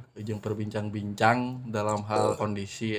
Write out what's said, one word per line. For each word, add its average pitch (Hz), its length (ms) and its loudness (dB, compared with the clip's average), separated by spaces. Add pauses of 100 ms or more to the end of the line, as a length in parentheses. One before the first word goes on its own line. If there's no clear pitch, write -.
(220)
jeung 107 160 -4
perbincang-bincang 107 1300 0
dalam 107 400 0
hal 107 320 2
kondisi 104 600 -2